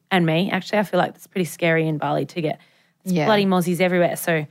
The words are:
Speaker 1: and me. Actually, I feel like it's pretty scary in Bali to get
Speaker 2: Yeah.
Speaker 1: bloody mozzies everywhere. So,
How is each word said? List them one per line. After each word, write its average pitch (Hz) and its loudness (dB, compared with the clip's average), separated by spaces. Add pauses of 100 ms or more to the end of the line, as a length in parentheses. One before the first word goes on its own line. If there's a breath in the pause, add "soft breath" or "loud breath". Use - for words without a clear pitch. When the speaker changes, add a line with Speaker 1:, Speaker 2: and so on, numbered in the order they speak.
(100)
Speaker 1:
and 180 2
me. 165 0
Actually, 185 -2
I 214 2
feel 180 -2
like - -2
it's - -20
pretty 185 -4
scary 165 0
in 156 -2
Bali 147 -4
to - -8
get 151 -4 (440 soft breath)
Speaker 2:
Yeah. 170 0
Speaker 1:
bloody 208 4
mozzies 180 2
everywhere. 180 2
So, 156 -2